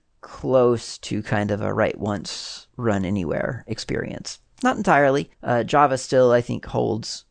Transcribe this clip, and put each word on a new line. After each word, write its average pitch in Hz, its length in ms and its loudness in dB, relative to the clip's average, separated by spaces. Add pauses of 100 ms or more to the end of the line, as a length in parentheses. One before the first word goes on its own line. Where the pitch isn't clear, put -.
(200)
close 123 800 2
to 107 260 -6
kind 104 280 -2
of 104 100 -2
a 101 120 -2
write 107 240 0
once, - 800 -8
run 104 300 0
anywhere 92 640 -4
experience. - 720 -6 (220)
Not 247 140 0
entirely. 143 560 4 (100)
Uh, 120 220 0
Java 143 340 2
still, 127 340 4
I 120 100 4
think, 117 240 -6
holds, 113 640 -4